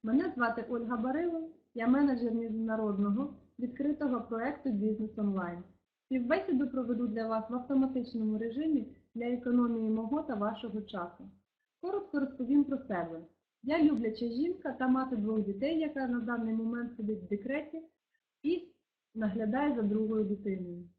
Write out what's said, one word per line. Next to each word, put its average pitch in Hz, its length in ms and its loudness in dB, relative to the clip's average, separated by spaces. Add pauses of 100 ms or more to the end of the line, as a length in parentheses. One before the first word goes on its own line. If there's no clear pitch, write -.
Мене 285 340 2
звати 233 320 0
Ольга 233 280 -2
Барило, 320 540 0 (240)
я 233 120 0
менеджер 254 460 4
міжнародного 220 1000 0 (240)
відкритого 254 640 0
проекту 240 500 -4
«Бізнес 214 480 0
онлайн». 185 440 -2 (420)
Співбесіду 262 640 2
проведу 240 380 0
для 220 220 -2
вас 220 220 -2
в 240 40 -4
автоматичному 247 840 0
режимі 247 580 0 (180)
для 233 100 -4
економії 240 680 2
мого 226 320 0
та 302 120 -4
вашого 208 480 -4
часу. 190 480 -10 (500)
Коротко 381 400 -2
розповім 269 440 2
про - 140 -2
себе. 170 440 -4 (400)
Я 302 200 2
любляча 233 460 2
жінка 311 440 -2
та 254 160 0
мати 262 280 2
двох 214 280 0
дітей, 202 340 0
яка 294 280 -2
на 240 140 0
даний 226 340 -2
момент 233 420 -2
сидить 208 260 -4
в - 60 -12
декреті 285 540 -4 (600)
і 330 260 0 (460)
наглядає 220 600 0
за 233 80 0
другою 214 420 2
дитиною. 185 600 -4 (140)